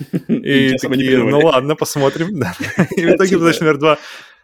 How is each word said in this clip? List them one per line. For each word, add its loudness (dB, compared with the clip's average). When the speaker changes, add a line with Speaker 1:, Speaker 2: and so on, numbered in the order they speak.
Speaker 1:
<laughs> -6
Speaker 2:
И 0
Speaker 1:
Ничего -2
себе, -4
они 0
Speaker 2:
такие: 0
«Ну 2
Speaker 1:
придумали. 2
Speaker 2:
ладно, 0
посмотрим». -2
<laughs> -4
Да. -6
И 4
в 4
итоге 4
Speaker 1:
Типа. 0
Speaker 2:
PlayStation 2
V 2
R 4
два. 2